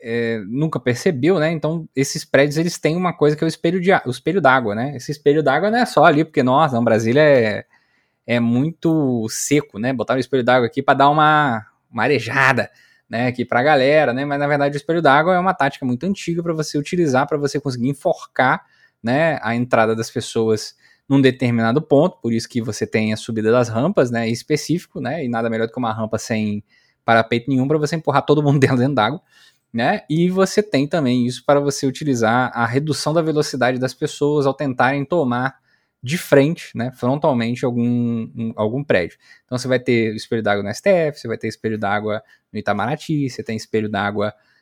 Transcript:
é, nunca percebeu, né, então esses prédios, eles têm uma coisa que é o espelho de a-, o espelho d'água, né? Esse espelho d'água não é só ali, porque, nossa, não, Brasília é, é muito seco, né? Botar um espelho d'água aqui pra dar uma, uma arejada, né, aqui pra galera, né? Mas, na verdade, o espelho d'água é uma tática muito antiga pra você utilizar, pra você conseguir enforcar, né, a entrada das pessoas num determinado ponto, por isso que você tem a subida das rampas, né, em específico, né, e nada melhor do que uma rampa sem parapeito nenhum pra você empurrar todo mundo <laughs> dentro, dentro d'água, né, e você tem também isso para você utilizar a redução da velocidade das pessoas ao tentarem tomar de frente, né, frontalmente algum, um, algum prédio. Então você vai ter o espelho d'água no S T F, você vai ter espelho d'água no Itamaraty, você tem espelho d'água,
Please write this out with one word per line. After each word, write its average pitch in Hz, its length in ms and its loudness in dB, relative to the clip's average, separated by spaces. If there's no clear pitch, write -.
é, 117 440 -4
nunca 143 320 -4
percebeu, 147 600 0
né, 151 120 0
então 160 460 -4
esses 139 260 -2
prédios, 143 360 2
eles 170 200 -2
têm 156 180 0
uma 180 180 -2
coisa 151 200 2
que 151 80 -4
é 165 40 0
o - 20 0
espelho 170 320 -2
de 180 120 2
a-, 175 120 2
o 127 60 -4
espelho 165 320 -2
d'água, 127 320 4
né? 131 200 -4
Esse 135 160 -10
espelho 147 320 2
d'água 147 280 0
não 233 80 0
é 247 80 2
só - 180 4
ali, 160 180 6
porque, 151 200 -2
nossa, 131 320 2
não, 117 100 2
Brasília 113 380 4
é, 113 420 4
é 120 120 0
muito 127 920 0
seco, - 480 -2
né? 120 140 -2
Botar 117 220 -2
um 135 40 0
espelho 127 260 -2
d'água 123 220 4
aqui 131 160 -4
pra 147 120 4
dar 143 140 4
uma, 151 580 2
uma 113 120 -4
arejada, 120 680 2
né, 117 180 -4
aqui 123 180 -2
pra 123 200 0
galera, 143 480 4
né? 131 120 -4
Mas, 143 140 -4
na 143 80 0
verdade, 143 300 0
o - 20 -6
espelho 165 240 -2
d'água 156 320 4
é 180 60 2
uma 185 120 0
tática 139 320 -2
muito 123 220 -4
antiga 170 380 -4
pra 170 80 -2
você 156 260 -4
utilizar, 143 480 0
pra 151 100 -2
você 143 220 -4
conseguir 127 300 -4
enforcar, 143 760 -2
né, 143 400 0
a 117 140 -2
entrada 117 400 2
das 113 120 -6
pessoas 110 680 -2
num 139 120 4
determinado 123 600 2
ponto, 151 360 2
por 117 140 -4
isso 113 160 -4
que 117 140 -4
você 107 240 -6
tem 107 260 0
a 107 40 -2
subida 110 340 -2
das 120 180 2
rampas, 123 440 0
né, 117 160 -2
em 117 40 -2
específico, 151 680 -4
né, 139 240 -6
e 123 40 -6
nada 117 220 -2
melhor 113 160 -2
do 113 60 -18
que - 60 -10
uma 117 140 -4
rampa 110 260 -4
sem 107 440 -4
parapeito 117 460 2
nenhum 131 160 0
pra 156 120 0
você 151 180 -2
empurrar 143 280 0
todo 151 200 2
mundo 143 160 2
<laughs> - 0 -
dentro, 135 160 4
dentro 131 180 0
d'água, 123 260 0
né, 139 360 -2
e 170 220 2
você 190 320 2
tem 143 240 0
também 123 400 0
isso 123 180 -8
para 143 140 4
você 143 260 -2
utilizar 127 720 0
a 117 100 0
redução 143 480 -2
da 170 100 0
velocidade 147 540 -2
das 127 160 -4
pessoas 147 540 -2
ao 135 80 0
tentarem 135 500 -2
tomar 131 540 -2
de 135 140 -4
frente, 147 600 0
né, 120 160 -6
frontalmente 123 720 -2
algum, 120 180 -2
um, 117 720 -4
algum 110 260 -2
prédio. 90 360 -2
Então 127 140 -8
você 127 80 -8
vai 127 140 0
ter 117 320 0
o 107 40 -8
espelho 113 260 -6
d'água 101 200 0
no 101 60 -8
S 104 120 -10
T - 80 0
F, 165 320 0
você 120 80 -12
vai 120 80 -4
ter 113 120 -8
espelho 110 300 -6
d'água 104 440 -4
no 107 60 -8
Itamaraty, 127 680 -4
você - 140 -10
tem 110 140 -8
espelho 107 320 -4
d'água, 104 440 -4